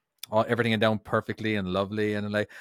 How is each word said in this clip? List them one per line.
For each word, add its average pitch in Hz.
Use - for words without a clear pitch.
all, 110
everything 113
down 110
perfectly 110
and 95
lovely 104
and, 104
like, 104